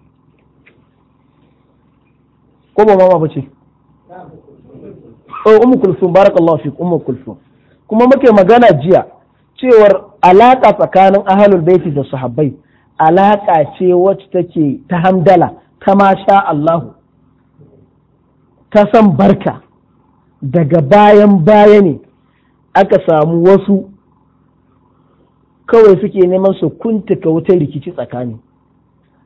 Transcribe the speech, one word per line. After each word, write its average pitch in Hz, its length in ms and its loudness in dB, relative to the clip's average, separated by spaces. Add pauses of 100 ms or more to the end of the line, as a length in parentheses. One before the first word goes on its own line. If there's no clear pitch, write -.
(2750)
Ko 214 100 0
ba 208 100 4
mama 185 240 2
ba 156 100 -4
ce? 143 120 -10 (2000)
Oh, 220 180 4
Ummu 254 160 2
Kulsum, 185 340 -2
barakallahu 175 500 0
fik, 143 160 -12
Ummu 170 200 -6
Kulsum. 113 380 -12 (500)
Kuma 226 180 0
muke 262 260 2
magana 208 420 4
jiya, 147 320 0 (500)
cewar 214 460 2 (200)
alaƙa 226 560 4
tsakanin 190 480 0
ahlul 196 360 2
baiti 170 300 -2
da 139 120 -6
sahabbai 131 500 -8 (460)
alaƙa 190 800 0
ce 180 160 -2
wacce 185 380 -2
take 170 560 -6
ta 180 140 -6
hamdala, 180 520 0 (260)
ta 196 160 -2
masha 196 520 0
Allahu, 151 460 -6 (1800)
ta 208 220 2
san 214 220 2
barka. 190 460 -2 (800)
Daga 156 400 -2
bayan 208 600 2
baya 208 380 4
ne 165 180 -2 (760)
aka 196 220 0 (100)
samu 165 360 -2
wasu 190 460 0 (1800)
kawai 214 340 4
suke 185 260 -2
neman 185 320 -2
su 160 100 -6
kuntuka 208 600 -6
wutar 165 300 -2
rikici 151 320 -8
tsakani. 120 460 -12 (880)